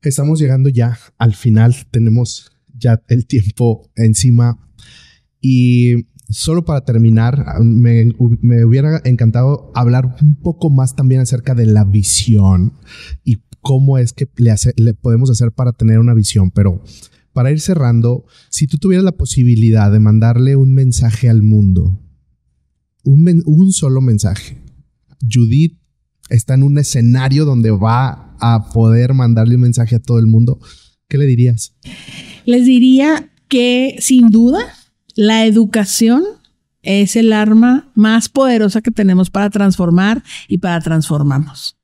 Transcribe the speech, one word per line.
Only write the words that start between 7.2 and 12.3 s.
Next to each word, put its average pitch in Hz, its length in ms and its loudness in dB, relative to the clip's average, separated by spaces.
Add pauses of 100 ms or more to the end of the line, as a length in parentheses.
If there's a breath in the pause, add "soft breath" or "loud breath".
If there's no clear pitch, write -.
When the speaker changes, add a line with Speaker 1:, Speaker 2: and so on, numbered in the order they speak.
Speaker 1:
me, 117 480 2 (320)
me 120 240 2
hubiera 139 400 0
encantado 123 680 -2
hablar 123 480 -2
un 151 140 -4
poco 165 340 -6
más 131 260 -2
también 131 240 0
acerca 127 340 -4
de 117 120 0
la 107 180 2
visión 98 880 0 (500 loud breath)